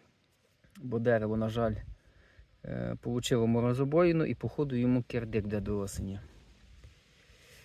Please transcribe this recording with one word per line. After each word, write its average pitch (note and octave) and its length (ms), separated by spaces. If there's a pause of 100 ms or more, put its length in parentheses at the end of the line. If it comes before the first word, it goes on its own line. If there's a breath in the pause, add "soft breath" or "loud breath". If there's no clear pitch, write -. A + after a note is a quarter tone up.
(760 soft breath)
бо A#2+ 220
дерево, A2 380
на A2 120
жаль, A2 260 (920 soft breath)
е, - 360
получило A#2+ 460
морозобоїну C#3 760
і, A#2 100
походу, C3+ 400
йому B2 280
кирдик A2 440
де G#2 120
до G2+ 200
осені. G2 400 (1500 soft breath)